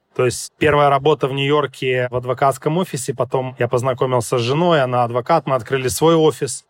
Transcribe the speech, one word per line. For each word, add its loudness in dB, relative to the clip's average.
То 2
есть -2
первая 4
работа 2
в -4
Нью-Йорке -2
в -8
адвокатском 0
офисе, -6
потом -4
я 0
познакомился 0
с 0
женой, 2
она 0
адвокат, 0
мы 0
открыли -2
свой 2
офис. 0